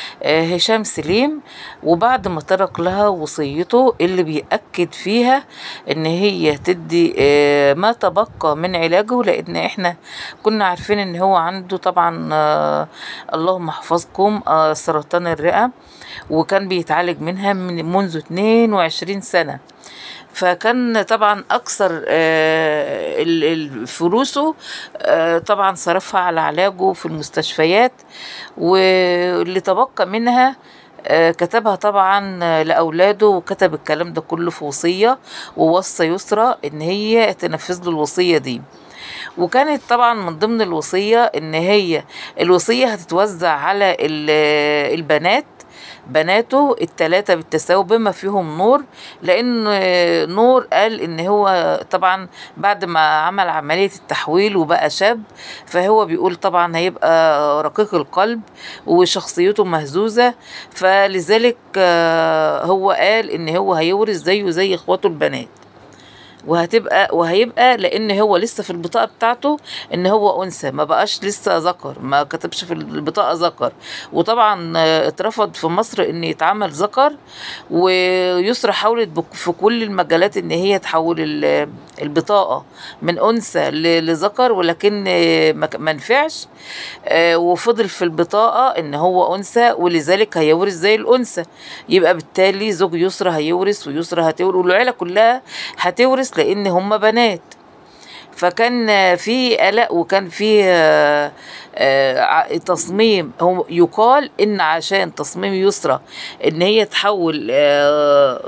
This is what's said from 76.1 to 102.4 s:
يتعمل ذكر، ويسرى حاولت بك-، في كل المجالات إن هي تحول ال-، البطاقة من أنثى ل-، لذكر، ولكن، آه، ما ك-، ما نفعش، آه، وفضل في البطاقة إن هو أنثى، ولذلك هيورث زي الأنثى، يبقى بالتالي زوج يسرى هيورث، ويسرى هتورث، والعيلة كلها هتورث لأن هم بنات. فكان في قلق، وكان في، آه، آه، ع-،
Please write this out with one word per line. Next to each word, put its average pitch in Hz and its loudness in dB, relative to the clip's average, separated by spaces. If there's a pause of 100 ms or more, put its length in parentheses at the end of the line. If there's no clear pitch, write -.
يتعمل 175 -2
ذكر، 208 0 (580)
ويسرى 185 2
حاولت 220 0
بك-، 160 -6
في - -4
كل 226 0
المجالات 185 0
إن 175 -6
هي 190 0
تحول 165 -2
ال-، 147 0 (340)
البطاقة 147 0 (380)
من 165 -4
أنثى 180 0
ل-، 165 0
لذكر، 202 0
ولكن، 196 0
آه، 165 2
ما 151 -2
ك-، - -8
ما 156 -4
نفعش، 269 -2 (600)
آه، 165 2
وفضل 180 0
في - -6
البطاقة 202 2 (120)
إن 151 -6
هو 180 2
أنثى، 233 2
ولذلك 175 0
هيورث 170 2
زي 180 2
الأنثى، 220 0 (460)
يبقى 180 4
بالتالي 190 0
زوج 175 -2
يسرى 180 0
هيورث، 175 -2
ويسرى 165 -4
هتورث، 175 0
والعيلة 185 2
كلها 233 0 (360)
هتورث 262 0
لأن 196 0
هم 190 0
بنات. 214 2 (960)
فكان 202 2
في 240 0
قلق، 208 2
وكان 175 0
في، 214 2
آه، 151 4 (420)
آه، 135 2
ع-، - 2